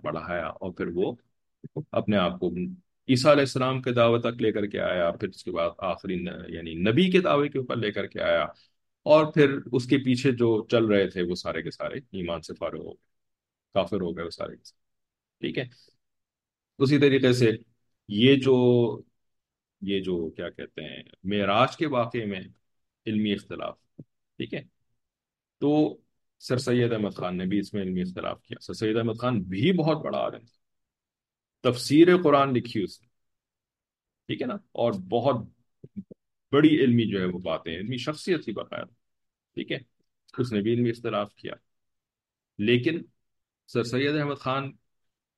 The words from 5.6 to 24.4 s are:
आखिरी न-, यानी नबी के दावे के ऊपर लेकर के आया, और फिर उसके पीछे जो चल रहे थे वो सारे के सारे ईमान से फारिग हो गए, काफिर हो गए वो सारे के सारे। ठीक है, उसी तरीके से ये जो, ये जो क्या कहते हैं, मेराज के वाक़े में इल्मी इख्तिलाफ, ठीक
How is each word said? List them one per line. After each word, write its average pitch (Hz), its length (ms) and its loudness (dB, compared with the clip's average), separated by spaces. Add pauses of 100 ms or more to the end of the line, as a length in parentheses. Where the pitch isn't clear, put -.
आखिरी 92 320 -4
न-, 85 340 -8
यानी 82 260 -10
नबी 117 360 4
के 180 80 6
दावे 147 300 2
के 147 100 -4
ऊपर 127 180 -4
लेकर 104 300 -4
के - 120 -12
आया, 85 340 0 (520)
और 156 260 6
फिर 147 200 6
उसके 135 460 0
पीछे 127 340 2
जो 117 400 0
चल 113 160 4
रहे 101 200 4
थे 90 160 -4
वो 87 120 -2
सारे 82 280 -6
के 80 80 -10
सारे 92 300 -8 (140)
ईमान 85 260 -6
से 85 120 -14
फारिग 80 280 -8
हो 82 80 -14
गए, - 180 -20 (680)
काफिर 95 260 0
हो 87 120 -4
गए 85 100 -8
वो 85 60 -8
सारे 82 260 -10
के - 80 -20
सारे। - 840 -16
ठीक - 100 -8
है, 127 120 -6 (1120)
उसी 135 200 4
तरीके 131 340 6
से 113 260 4 (500)
ये 117 260 6
जो, 123 680 4 (800)
ये 98 160 -2
जो 87 300 -4
क्या 85 200 -10
कहते 73 320 -14
हैं, 67 300 -16 (140)
मेराज 101 500 0
के 165 100 -2
वाक़े 120 400 -2
में 98 280 -10 (520)
इल्मी 107 280 0
इख्तिलाफ, - 440 -8 (600)
ठीक - 140 -8